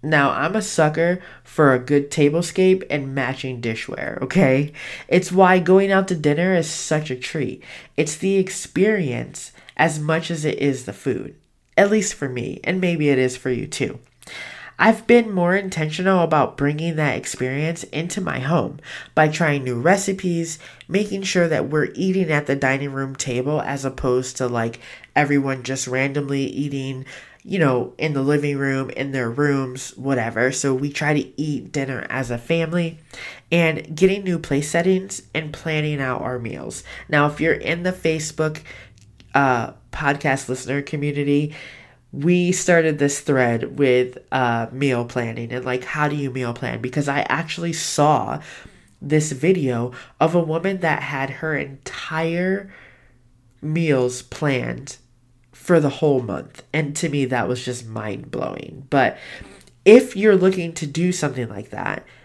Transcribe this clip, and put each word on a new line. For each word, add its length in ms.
Now, 260
I'm 260
a 40
sucker 600
for 280
a 60
good 320
tablescape 800
and 260
matching 460
dishware, 600
okay? 520
It's 240
why 280
going 340
out 160
to 60
dinner 380
is 160
such 400
a 60
treat. 480
It's 220
the 180
experience 1160
as 240
much 280
as 140
it 160
is 240
the 80
food, 440
at 120
least 260
for 120
me, 380
and 160
maybe 260
it 100
is 200
for 120
you 160
too. 340
I've 300
been 240
more 240
intentional 680
about 360
bringing 400
that 180
experience 680
into 340
my 200
home 400
by 140
trying 340
new 160
recipes, 800
making 320
sure 260
that 220
we're 240
eating 360
at 180
the 80
dining 360
room 240
table 460
as 240
opposed 520
to, 100
like, 340
everyone 480
just 240
randomly 560
eating, 640
you 160
know, 380
in 160
the 80
living 360
room, 320
in 220
their 180
rooms, 680
whatever. 540
So 220
we 180
try 220
to 280
eat 300
dinner 380
as 220
a 60
family 600
and 440
getting 280
new 160
place 300
settings 520
and 180
planning 480
out 200
our 180
meals. 440
Now, 180
if 120
you're 140
in 300
the 80
Facebook, 720
uh, 380
podcast 580
listener 320
community, 720
we 380
started 480
this 200
thread 600
with, 400
uh, 400
meal 320
planning 480
and, 140
like, 180
how 240
do 80
you 140
meal 240
plan? 260
Because 300
I 120
actually 520
saw 680
this 320
video 580
of 120
a 60
woman 400
that 220
had 280
her 280
entire 1120
meals 600
planned 760
for 280
the 100
whole 320
month. 400
And 260
to 100
me, 180
that 220
was 160
just 240
mind-blowing. 1040
But 280
if 300
you're 200
looking 380
to 120
do 280
something 340
like 220
that, 360